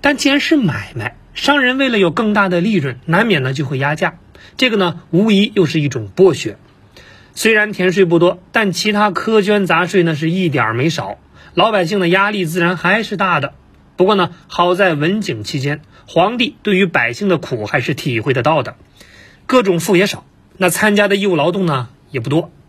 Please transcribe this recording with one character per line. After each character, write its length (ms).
但 160
既 120
然 100
是 180
买 380
卖， 220
商 280
人 180
为 100
了 100
有 120
更 240
大 140
的 120
利 140
润， 320
难 200
免 160
呢 100
就 120
会 140
压 160
价， 240
这 140
个 60
呢， 240
无 200
疑 240
又 120
是 140
一 80
种 260
剥 200
削。 240
虽 180
然 200
田 200
税 120
不 160
多， 200
但 180
其 220
他 180
苛 320
捐 240
杂 200
税 180
呢 100
是 160
一 180
点 180
儿 80
没 140
少， 300
老 180
百 120
姓 140
的 80
压 240
力 140
自 160
然 160
还 260
是 140
大 240
的。 140
不 80
过 100
呢， 160
好 300
在 180
文 260
景 220
期 160
间， 220
皇 320
帝 240
对 140
于 100
百 260
姓 160
的 100
苦 280
还 140
是 140
体 260
会 120
得 100
到 200
的， 140
各 180
种 160
赋 160
也 100
少， 180
那 140
参 240
加 140
的 80
义 100
务 80
劳 160
动 160
呢 220
也 100
不 100
多。 220